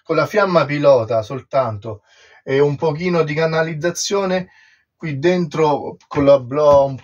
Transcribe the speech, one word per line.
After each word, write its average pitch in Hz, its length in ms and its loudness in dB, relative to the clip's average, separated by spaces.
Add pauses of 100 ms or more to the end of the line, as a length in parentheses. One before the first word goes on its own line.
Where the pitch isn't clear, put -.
con 165 120 -4
la 156 120 0
fiamma 185 400 2
pilota 131 560 2
soltanto 113 800 -6 (420)
e 135 160 0
un 143 160 2
pochino 165 480 -2
di 147 100 -6
canalizzazione, 165 1120 -2 (480)
qui 147 220 -8
dentro 156 800 0 (100)
con 147 160 -4
l'oblò 139 640 4
un 135 180 -6